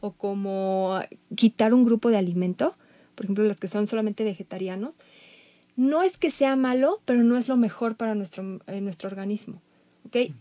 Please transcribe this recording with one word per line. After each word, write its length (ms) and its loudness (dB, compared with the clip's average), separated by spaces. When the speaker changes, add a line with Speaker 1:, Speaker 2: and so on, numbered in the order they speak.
Speaker 1:
o 120 -6
como 880 -2
quitar 360 4
un 120 6
grupo 260 2
de 80 4
alimento, 560 -2
por 100 -10
ejemplo, 200 0
los 120 0
que 120 -10
son 180 -2
solamente 380 -4
vegetarianos, 720 -8
no 260 4
es 160 0
que 120 0
sea 260 2
malo, 480 2
pero 180 4
no 160 4
es 100 -2
lo 80 2
mejor 400 0
para 200 -4
nuestro, 500 -10
eh, 140 -10
nuestro 280 -8
organismo. 540 -8
¿Ok? 120 -8
Speaker 2:
Ujú. 240 -2